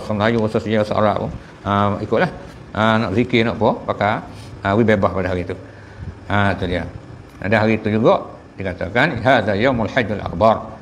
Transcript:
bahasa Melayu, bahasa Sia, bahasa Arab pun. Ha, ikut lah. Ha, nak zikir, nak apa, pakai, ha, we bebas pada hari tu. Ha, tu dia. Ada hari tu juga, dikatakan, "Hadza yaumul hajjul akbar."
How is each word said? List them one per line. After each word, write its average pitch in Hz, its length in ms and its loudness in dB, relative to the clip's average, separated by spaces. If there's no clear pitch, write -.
bahasa 107 160 -4
Melayu, 113 240 2
bahasa 110 240 0
Sia, 107 160 2
bahasa 107 160 0
Arab 101 320 2
pun. - 20 -6
Ha, 98 40 2
ikut 110 240 0
lah. 175 60 -2
Ha, 95 80 -4
nak 110 160 0
zikir, 117 320 2
nak 95 160 -2
apa, 107 100 4
pakai, 104 240 0
ha, 98 80 2
we 107 80 4
bebas 104 320 4
pada 92 160 -2
hari 90 160 -2
tu. 92 120 -8
Ha, 101 240 2
tu 98 80 -4
dia. 85 240 -4
Ada 107 240 4
hari 110 160 4
tu 104 80 0
juga, 123 320 2
dikatakan, 98 640 -2
"Hadza 110 320 4
yaumul 117 400 2
hajjul 101 320 -2
akbar." - 580 2